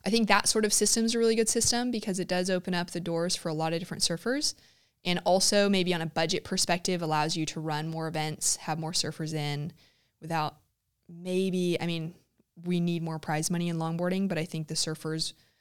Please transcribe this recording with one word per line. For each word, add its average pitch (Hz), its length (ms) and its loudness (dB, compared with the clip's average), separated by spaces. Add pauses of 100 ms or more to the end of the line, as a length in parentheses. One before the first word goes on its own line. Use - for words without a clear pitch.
I 190 60 0
think 226 180 2
that 202 200 6
sort 220 160 4
of 208 80 2
system's 226 420 4
a 240 40 2
really 226 180 4
good 226 120 2
system 240 420 2
because 208 280 -2
it 175 100 -4
does 180 220 0
open 180 240 0
up 175 160 -2
the 170 100 -4
doors 170 360 -2
for - 120 -6
a 160 60 -2
lot 160 180 0
of 170 80 0
different 165 220 -4
surfers. 247 520 0 (500)
And 175 200 2
also 196 440 4
maybe 185 260 4
on 165 80 -2
a 165 40 -2
budget 165 380 0
perspective 180 580 0
allows 156 340 0
you 156 100 -2
to - 140 -8
run 156 280 -4
more 160 200 -4
events, 156 480 -2
have 160 220 -4
more 160 140 -4
surfers 160 420 -4
in 147 380 -4 (480)
without 160 360 -4 (520)
maybe, 180 720 0
I 165 60 -2
mean, 165 280 -4 (500)
we 175 160 0
need 170 220 0
more 160 160 -4
prize 160 320 -2
money 175 180 0
in 170 100 -2
longboarding, 175 500 0
but 180 100 -2
I 160 60 -2
think 160 240 -6
the 160 60 -6
surfers 156 580 -4 (280)